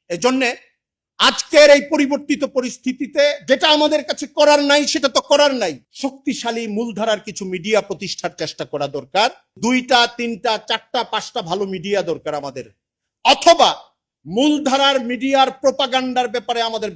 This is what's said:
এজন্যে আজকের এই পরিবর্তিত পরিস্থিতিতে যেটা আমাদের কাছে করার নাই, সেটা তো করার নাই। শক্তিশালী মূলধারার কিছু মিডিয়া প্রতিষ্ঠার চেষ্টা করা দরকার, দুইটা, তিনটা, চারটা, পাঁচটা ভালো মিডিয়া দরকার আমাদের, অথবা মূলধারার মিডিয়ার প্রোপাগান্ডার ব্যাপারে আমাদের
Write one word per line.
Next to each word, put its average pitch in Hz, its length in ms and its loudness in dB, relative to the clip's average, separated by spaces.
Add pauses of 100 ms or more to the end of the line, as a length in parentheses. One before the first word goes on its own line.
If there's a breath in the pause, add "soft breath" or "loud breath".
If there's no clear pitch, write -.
এজন্যে 247 400 0 (720)
আজকের 294 500 6
এই 285 220 8
পরিবর্তিত 285 500 -2 (140)
পরিস্থিতিতে 254 680 -2 (240)
যেটা 277 220 2
আমাদের 302 340 2
কাছে - 220 -8 (120)
করার 294 260 4
নাই, 285 240 4
সেটা 277 220 -2
তো 262 120 -2 (100)
করার 285 300 4
নাই। 170 140 -4 (260)
শক্তিশালী 233 640 -6
মূলধারার 214 600 -4
কিছু 208 180 -12
মিডিয়া 185 360 -2
প্রতিষ্ঠার 185 580 -10
চেষ্টা 156 260 -8
করা 143 220 -6
দরকার, 147 420 -2 (320)
দুইটা, 247 380 2 (160)
তিনটা, 233 380 -4 (140)
চারটা, 233 360 -4
পাঁচটা 220 380 -8
ভালো 185 240 -6
মিডিয়া 190 380 -4
দরকার 156 320 -8
আমাদের, 139 300 -10 (600)
অথবা 262 440 4 (560)
মূলধারার 277 720 0 (120)
মিডিয়ার 262 400 2 (100)
প্রোপাগান্ডার 254 720 -2
ব্যাপারে 233 320 -4
আমাদের 220 340 -6